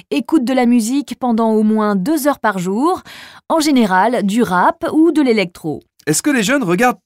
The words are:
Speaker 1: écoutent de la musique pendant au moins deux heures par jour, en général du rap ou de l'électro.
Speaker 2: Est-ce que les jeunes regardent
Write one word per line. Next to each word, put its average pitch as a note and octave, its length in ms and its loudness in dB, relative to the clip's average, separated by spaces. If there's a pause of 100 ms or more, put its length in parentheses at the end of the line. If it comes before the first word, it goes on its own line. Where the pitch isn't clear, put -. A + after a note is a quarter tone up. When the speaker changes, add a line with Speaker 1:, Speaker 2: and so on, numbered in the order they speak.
Speaker 1:
écoutent D4 360 -2
de C4 80 0
la B3+ 120 2
musique A#3+ 540 0
pendant A3+ 320 0
au A3 120 2
moins G#3+ 340 0
deux C4 300 -2
heures C#4 120 -2
par G3+ 200 -2
jour, A#3+ 420 -2 (480)
en D#4+ 100 0
général A3+ 680 2
du G#3 160 0
rap G3 520 0
ou D#4+ 180 4
de D4+ 100 2
l'électro. G#3 600 -2 (240)
Speaker 2:
Est-ce D3+ 160 -2
que D4 100 -2
les B3 120 0
jeunes C4 200 0
regardent G3+ 420 0